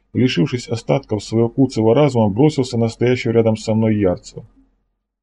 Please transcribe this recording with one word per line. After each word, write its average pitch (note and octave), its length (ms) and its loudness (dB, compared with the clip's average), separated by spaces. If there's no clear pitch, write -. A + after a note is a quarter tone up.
и, G#2+ 80 -2
лишившись B2+ 480 -2
остатков A#2+ 540 -4
своего A#2 260 0
куцого A#2 460 2
разума, B2 340 2
бросился B2+ 480 0
на A#2 120 0
стоящего A#2+ 440 -2
рядом A2+ 240 2
со A2 180 -4
мной A2 220 2
Ярцева. G2+ 480 -2